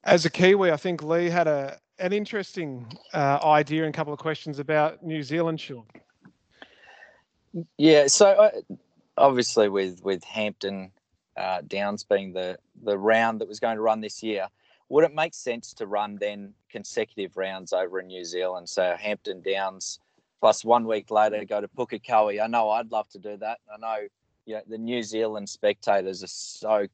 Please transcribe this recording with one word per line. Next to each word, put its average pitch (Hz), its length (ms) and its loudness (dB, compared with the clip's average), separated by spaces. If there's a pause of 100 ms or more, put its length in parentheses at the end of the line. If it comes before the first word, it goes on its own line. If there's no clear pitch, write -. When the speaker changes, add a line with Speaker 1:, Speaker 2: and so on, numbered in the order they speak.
Speaker 1:
As 180 180 6
a 165 60 2
Kiwi, 185 420 4
I 147 60 0
think 170 260 -4
Lee 170 260 0
had 170 180 2
a, 139 300 -2 (220)
an 185 140 -2
interesting, 185 720 -6 (280)
uh, 143 300 2
idea 151 420 4
and 151 80 -4
a - 40 -8
couple 147 160 -6
of 143 60 -12
questions 151 400 -6
about 151 440 0
New 160 200 -6
Zealand, 160 360 -2
Sean. 123 240 -16 (1900)
Speaker 2:
Yeah, 147 300 8
so, 202 200 6
uh, 202 240 8 (680)
obviously 123 500 6
with, 95 360 -2
with 95 200 -2
Hampton, 98 680 -6 (440)
uh, 92 320 -4
Downs 101 360 -4
being 98 300 0
the, 92 240 -6 (260)
the 104 140 0
round 113 440 2
that 104 60 -6
was 104 120 -14
going 113 160 -2
to 107 60 -6
run 110 180 2
this 107 240 -12
year, 101 240 -4 (420)
would 147 140 4
it 156 100 0
make 156 200 -2
sense - 400 -8
to 113 120 -8
run 104 300 -4
then 101 380 -8 (160)
consecutive 101 680 -8
rounds 95 380 -6
over 92 260 -2
in 92 80 -12
New 92 160 -12
Zealand? 90 460 -6
So 90 280 0
Hampton 98 440 -8
Downs 95 580 -6 (400)
plus 110 240 4
one 117 220 4
week 110 260 -4
later 107 340 2
go 104 140 -4
to 101 80 -8
Pukekohe. 107 760 0
I 110 60 0
know 113 220 0
I'd 113 220 -2
love 110 180 -4
to 101 100 -20
do 104 180 -12
that. 110 220 -8 (140)
I 107 40 -20
know, 110 300 -6 (380)
you 110 100 -10
know, 107 120 -8
the 110 100 -12
New 117 260 -4
Zealand 107 460 -4
spectators 98 760 -2
are 90 40 -14
so 107 680 -2